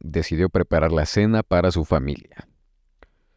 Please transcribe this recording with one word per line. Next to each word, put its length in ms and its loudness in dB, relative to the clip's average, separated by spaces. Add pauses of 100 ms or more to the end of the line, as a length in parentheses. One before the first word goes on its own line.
decidió 480 -2
preparar 440 0
la 140 0
cena 360 2
para 280 2
su 140 0
familia. 640 -4 (880)